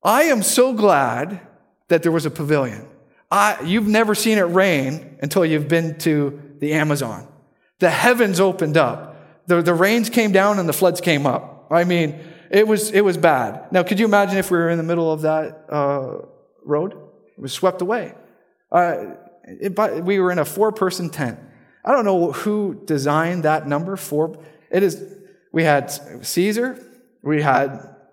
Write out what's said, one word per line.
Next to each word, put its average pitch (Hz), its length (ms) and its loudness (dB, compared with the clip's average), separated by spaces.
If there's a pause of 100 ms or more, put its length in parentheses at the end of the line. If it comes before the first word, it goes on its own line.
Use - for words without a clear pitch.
I 240 220 2
am 247 180 0
so 262 280 2
glad 170 680 0 (460)
that 165 160 2
there 170 80 2
was 156 160 0
a 139 40 -4
pavilion. 131 560 -2 (440)
I, 202 320 2
you've 202 240 0
never 214 260 2
seen 220 240 2
it 196 60 4
rain 170 800 0
until 160 200 0
you've 151 240 0
been 165 320 0
to 147 400 0 (200)
the 151 140 -2
Amazon. 139 540 -2 (520)
The 175 100 4
heavens 226 500 2
opened 170 380 0
up. - 720 -4
The, 175 160 2
the 175 100 2
rains 214 380 2
came 214 200 2
down 196 280 4
and 170 100 -2
the 143 40 -2
floods - 280 0
came 147 240 0
up. - 460 -4
I 170 140 4
mean, 170 340 0 (300)
it 214 180 4
was, 214 240 0
it 190 80 4
was 196 160 4
bad. 135 560 0
Now, 185 120 4
could 190 140 0
you 220 80 2
imagine 202 320 2
if 185 140 -2
we 180 60 2
were 165 120 2
in 170 80 0
the 160 60 -4
middle 165 260 0
of 156 120 -2
that, 156 480 -4
uh, 139 480 -2 (480)
road? 151 260 -2 (460)
It - 40 -18
was 135 120 -10
swept 185 280 -2
away. 196 320 -4 (560)
Uh, - 440 0 (320)
it, 180 280 -8
but 170 300 -2
we 196 160 0
were 180 140 2
in 175 60 -2
a 151 40 2
four-person 190 680 -2
tent. 131 280 -6 (460)
I 247 80 2
don't 262 100 2
know 175 300 2
who 208 500 -4
designed 156 600 0
that 156 240 0
number, 165 280 -4
four. 160 420 -4 (320)
It 190 140 2
is, 185 180 -2 (520)
we 165 100 0
had 143 280 2 (340)
Caesar, 214 520 -2 (460)
we 151 180 0
had 139 540 0 (180)